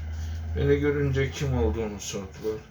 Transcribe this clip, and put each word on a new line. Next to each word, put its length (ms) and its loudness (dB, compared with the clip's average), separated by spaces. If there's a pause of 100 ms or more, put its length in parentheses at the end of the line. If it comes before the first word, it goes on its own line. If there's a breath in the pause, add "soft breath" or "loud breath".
(560 loud breath)
Beni 240 4
görünce 500 2
kim 280 0
olduğumu 420 0
sordular. 600 -6 (100)